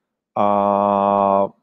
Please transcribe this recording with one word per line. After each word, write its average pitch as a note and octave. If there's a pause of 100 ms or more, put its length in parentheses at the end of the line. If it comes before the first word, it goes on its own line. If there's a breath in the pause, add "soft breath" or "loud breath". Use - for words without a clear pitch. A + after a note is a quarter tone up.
(380)
A G2+ (160)